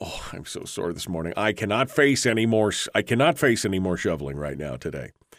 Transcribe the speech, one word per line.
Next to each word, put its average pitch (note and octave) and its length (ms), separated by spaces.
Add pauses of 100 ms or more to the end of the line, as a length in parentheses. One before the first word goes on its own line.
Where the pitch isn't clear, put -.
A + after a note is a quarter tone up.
Oh, - 320
I'm - 140
so - 180
sore - 280
this E2+ 160
morning. E2 280
I G#2+ 160
cannot A2 380
face C#3 340
any A2+ 220
more A2 220
s-, - 260
I G#2+ 80
cannot C3 340
face B2 280
any F#2+ 160
more F#2 160
shoveling D2 400
right C#2+ 200
now C#2 200
today. C2+ 340 (280)